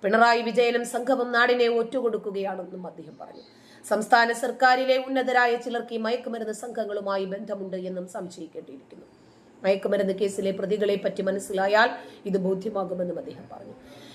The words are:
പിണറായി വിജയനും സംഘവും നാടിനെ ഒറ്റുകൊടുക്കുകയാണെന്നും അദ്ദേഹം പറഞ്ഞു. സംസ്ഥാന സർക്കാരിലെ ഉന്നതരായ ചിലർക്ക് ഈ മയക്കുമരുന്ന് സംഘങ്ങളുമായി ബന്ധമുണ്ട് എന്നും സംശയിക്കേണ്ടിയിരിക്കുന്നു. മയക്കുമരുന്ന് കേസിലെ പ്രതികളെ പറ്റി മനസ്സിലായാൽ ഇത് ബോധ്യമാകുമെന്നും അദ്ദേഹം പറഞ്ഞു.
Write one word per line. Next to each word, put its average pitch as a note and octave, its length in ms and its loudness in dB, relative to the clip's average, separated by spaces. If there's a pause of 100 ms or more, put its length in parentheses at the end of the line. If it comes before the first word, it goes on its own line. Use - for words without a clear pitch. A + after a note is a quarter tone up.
പിണറായി A#3 380 6
വിജയനും A#3 420 2
സംഘവും B3 480 0
നാടിനെ A#3+ 360 4
ഒറ്റുകൊടുക്കുകയാണെന്നും G3 1160 -2
അദ്ദേഹം D#3 340 -16
പറഞ്ഞു. - 220 -18 (460)
സംസ്ഥാന A3+ 440 4
സർക്കാരിലെ B3+ 640 4
ഉന്നതരായ B3+ 600 2
ചിലർക്ക് A#3 380 -6
ഈ - 20 -4
മയക്കുമരുന്ന് A3+ 560 -4
സംഘങ്ങളുമായി G#3 720 -4
ബന്ധമുണ്ട് G3 520 -8
എന്നും F#3 320 -8
സംശയിക്കേണ്ടിയിരിക്കുന്നു. D#3+ 960 -14 (560)
മയക്കുമരുന്ന് G3 500 2
കേസിലെ G3 380 -2
പ്രതികളെ G3 540 0
പറ്റി G3 180 -2
മനസ്സിലായാൽ G3 680 2 (340)
ഇത് G3 140 0
ബോധ്യമാകുമെന്നും F3+ 800 -4
അദ്ദേഹം - 340 -12
പറഞ്ഞു. - 220 -16 (400)